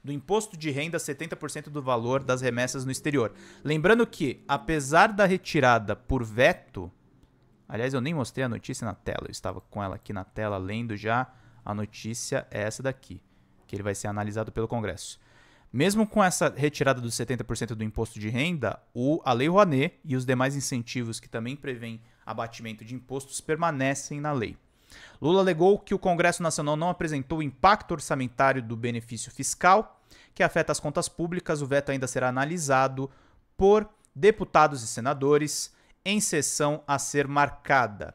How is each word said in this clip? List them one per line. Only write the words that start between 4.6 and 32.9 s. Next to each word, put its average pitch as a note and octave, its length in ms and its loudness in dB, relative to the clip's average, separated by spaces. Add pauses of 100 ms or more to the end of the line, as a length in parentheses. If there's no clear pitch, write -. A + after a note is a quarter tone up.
da G#3 180 4
retirada B2 720 2
por C3 260 -2
veto, A2 680 0 (760)
aliás, B2+ 260 -4
eu C3 60 -2
nem D3 140 -4
mostrei C3 320 -4
a B2 40 -4
notícia A#2 360 -8
na G2+ 80 -6
tela, - 340 -8
eu - 40 -12
estava F#2+ 280 -8
com - 240 -10
ela G2 120 -6
aqui - 180 -12
na F#2+ 100 -8
tela G#2 340 -4
lendo G#2+ 380 -6
já, A2+ 340 -2 (360)
a G#2 80 -6
notícia A2 760 -6
é G#2 120 -6
essa G#2+ 200 -6
daqui, B2+ 400 -8 (460)
que - 80 -10
ele G2+ 80 -6
vai G2+ 120 -2
ser - 120 -8
analisado G#2 440 -4
pelo A2+ 160 -4
Congresso. G#2 540 -6 (540)
Mesmo G3+ 300 4
com G#3 180 2
essa F3 320 2
retirada C3+ 460 0
dos A#2 140 -6
setenta A#2+ 280 -4
por A2+ 140 -4
cento A#2 180 -4
do A2 80 -6
imposto A2 360 -4
de G#2+ 100 -4
renda, C3 500 -2 (140)
o, C3+ 320 0
a C3 80 4
Lei B2+ 140 2
Rouanet E3+ 580 4
e C3+ 100 -2
os B2+ 80 0
demais C3 320 0
incentivos A#2+ 640 -6
que - 80 -20
também A#2+ 280 -8
prevêem A#2+ 440 -10 (240)
abatimento A2+ 640 -10
de A#2+ 80 -12
impostos C3 480 -10
permanecem D3 800 -2
na D3+ 100 -2
lei. A2+ 240 -2 (640)
Lula F3+ 220 4
alegou F#3 380 4
que - 160 -4
o - 20 -4
Congresso F3 460 0
Nacional D3+ 320 -2
não E3 140 -2
apresentou D#3+ 500 -4
o - 20 -4
impacto F#3 500 2
orçamentário C3+ 680 0
do A2+ 160 -8
benefício A#2 540 -6
fiscal, - 680 2 (360)
que F#3+ 80 2
afeta D#3+ 280 2
as C#3+ 80 0
contas D#3+ 300 -2
públicas. E3 540 -4
O - 20 -4
veto C#3 260 0
ainda C3 140 -2
será B2+ 240 0
analisado C3+ 800 0 (480)